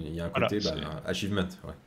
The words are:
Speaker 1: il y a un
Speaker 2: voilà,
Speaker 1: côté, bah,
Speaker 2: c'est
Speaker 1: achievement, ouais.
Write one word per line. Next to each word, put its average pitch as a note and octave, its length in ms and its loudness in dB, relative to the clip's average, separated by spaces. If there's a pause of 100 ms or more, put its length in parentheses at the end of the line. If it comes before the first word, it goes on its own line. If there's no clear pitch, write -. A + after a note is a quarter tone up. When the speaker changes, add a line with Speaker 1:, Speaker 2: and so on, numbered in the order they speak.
Speaker 1:
il D#2 80 -4
y E2+ 60 -2
a E2+ 40 0
un E2+ 60 0
Speaker 2:
voilà, A#2+ 180 4
Speaker 1:
côté, G#2 160 2
bah, D#2+ 100 2 (300)
Speaker 2:
c'est - 60 0
Speaker 1:
achievement, G2 320 2
ouais. - 320 -6 (120)